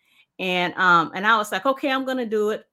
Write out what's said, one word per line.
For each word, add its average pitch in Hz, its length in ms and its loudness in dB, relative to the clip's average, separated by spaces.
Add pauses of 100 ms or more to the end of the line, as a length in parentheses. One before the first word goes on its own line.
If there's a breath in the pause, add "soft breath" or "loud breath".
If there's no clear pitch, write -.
(380 soft breath)
And, 180 380 -2
um, 170 380 4
and 190 120 -4
I 220 100 4
was 214 160 -2
like, 262 140 -2
"Okay, 269 240 -2
I'm 262 160 -2
gonna 262 180 -4
do 214 260 -2
it." - 220 -6